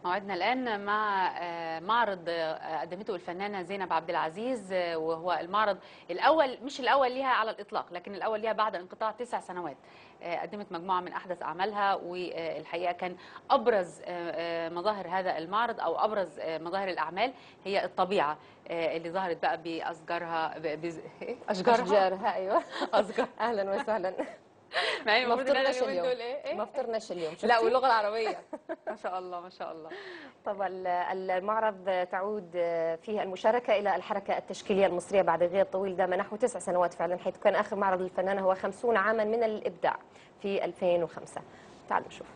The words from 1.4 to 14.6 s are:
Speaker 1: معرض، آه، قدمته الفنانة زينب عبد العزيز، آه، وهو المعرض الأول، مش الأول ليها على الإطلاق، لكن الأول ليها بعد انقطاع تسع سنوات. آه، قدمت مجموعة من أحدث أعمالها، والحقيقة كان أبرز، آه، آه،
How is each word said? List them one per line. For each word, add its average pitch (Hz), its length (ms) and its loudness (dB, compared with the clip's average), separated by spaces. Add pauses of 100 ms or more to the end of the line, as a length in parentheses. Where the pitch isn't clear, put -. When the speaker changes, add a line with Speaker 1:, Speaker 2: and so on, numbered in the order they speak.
Speaker 1:
معرض، 208 480 2
آه، 160 540 -2
قدمته 180 340 -6
الفنانة 185 460 -6
زينب 185 320 -4
عبد 165 160 0
العزيز، 185 640 -2
آه، 175 260 0
وهو 160 440 -2
المعرض 202 360 0 (340)
الأول، 262 520 4
مش 277 160 -8
الأول 254 320 4
ليها 262 160 -2
على 226 240 2
الإطلاق، 196 420 -6
لكن 175 220 -10
الأول 208 240 -2
ليها 220 140 0
بعد 208 220 0
انقطاع 202 360 -4
تسع 233 280 -6
سنوات. 175 380 -8 (460)
آه، 170 180 -4
قدمت 196 300 -10
مجموعة 180 300 -2
من 180 120 -8
أحدث 180 280 -8
أعمالها، 196 540 0
والحقيقة 170 960 -4
كان 180 240 -6 (360)
أبرز، 220 500 2
آه، - 60 -14
آه، 170 600 -4